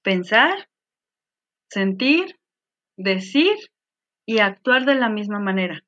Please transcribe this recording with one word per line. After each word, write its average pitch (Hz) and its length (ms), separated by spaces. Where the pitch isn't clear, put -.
Pensar, 220 680
sentir, 254 680
decir 196 580
y 220 140
actuar 247 460
de 277 100
la 240 140
misma 208 300
manera. 190 480